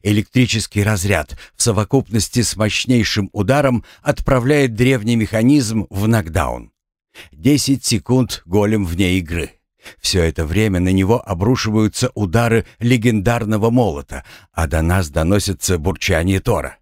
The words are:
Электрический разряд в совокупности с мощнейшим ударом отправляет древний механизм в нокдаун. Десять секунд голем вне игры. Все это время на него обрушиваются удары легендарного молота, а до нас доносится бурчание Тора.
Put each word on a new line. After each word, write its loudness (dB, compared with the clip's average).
Электрический 0
разряд -2
в -4
совокупности 0
с -4
мощнейшим 0
ударом 0
отправляет 0
древний 2
механизм 2
в -2
нокдаун. -2
Десять 0
секунд 0
голем 0
вне 0
игры. -4
Все -2
это -2
время 0
на 2
него 2
обрушиваются 0
удары 0
легендарного 0
молота, -2
а -2
до 0
нас 0
доносится -2
бурчание -2
Тора. -4